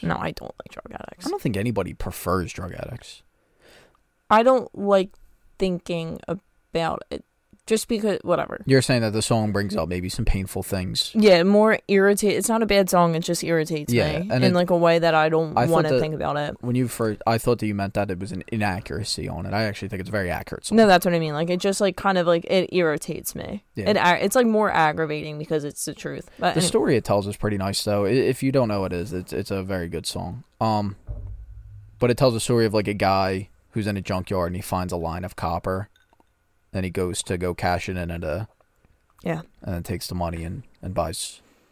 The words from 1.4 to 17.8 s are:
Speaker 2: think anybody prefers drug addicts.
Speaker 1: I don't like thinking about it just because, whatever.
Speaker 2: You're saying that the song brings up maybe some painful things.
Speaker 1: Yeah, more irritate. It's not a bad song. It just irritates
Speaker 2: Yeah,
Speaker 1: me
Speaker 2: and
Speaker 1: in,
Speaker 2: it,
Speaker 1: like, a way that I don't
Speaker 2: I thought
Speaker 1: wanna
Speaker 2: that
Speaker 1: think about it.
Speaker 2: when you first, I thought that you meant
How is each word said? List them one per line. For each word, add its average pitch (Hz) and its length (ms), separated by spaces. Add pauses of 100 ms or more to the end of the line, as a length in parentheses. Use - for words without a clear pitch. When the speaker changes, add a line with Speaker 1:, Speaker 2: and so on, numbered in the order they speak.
Speaker 2:
think 107 160
anybody 98 360
prefers 90 600
drug 90 200
addicts. - 480 (1080)
Speaker 1:
I 220 140
don't 254 340
like 196 340 (480)
thinking 175 600 (100)
about - 800
it - 160 (420)
just - 200
because, 214 360
whatever. - 420
Speaker 2:
You're 131 160
saying 123 200
that 107 120
the 110 80
song 110 300
brings 101 240
up 82 120
maybe 90 220
some 110 160
painful 95 380
things. - 500
Speaker 1:
Yeah, 196 300
more 208 440
irritate. 196 480
It's 196 140
not 226 140
a - 20
bad 196 240
song. 170 260
It 165 60
just 170 220
irritates 156 500
Speaker 2:
Yeah, 98 260
Speaker 1:
me 104 120
Speaker 2:
and 127 120
Speaker 1:
in, - 80
Speaker 2:
it, - 40
Speaker 1:
like, 180 160
a 175 40
way 170 240
that 165 140
I 156 160
don't 160 280
Speaker 2:
I - 100
thought 165 60
Speaker 1:
wanna 156 180
Speaker 2:
that 127 100
Speaker 1:
think 156 140
about 147 220
it. 147 240
Speaker 2:
when 123 140
you 127 120
first, 110 400
I 113 100
thought 117 220
that 110 80
you 104 80
meant 98 180